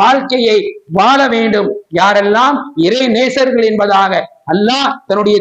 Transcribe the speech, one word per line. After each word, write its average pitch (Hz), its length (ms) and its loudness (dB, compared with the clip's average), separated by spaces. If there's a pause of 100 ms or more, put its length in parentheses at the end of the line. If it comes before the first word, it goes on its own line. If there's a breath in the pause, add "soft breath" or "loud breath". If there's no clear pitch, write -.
வாழ்க்கையை 254 560 2 (400)
வாழ 247 220 2 (140)
வேண்டும். 214 340 0 (300)
யாரெல்லாம் 202 580 2 (300)
இறை 240 180 0 (120)
நேசர்கள் 254 540 0
என்பதாக 196 520 0 (320)
அல்லாஹ் 247 400 0 (140)
தன்னுடைய 208 340 0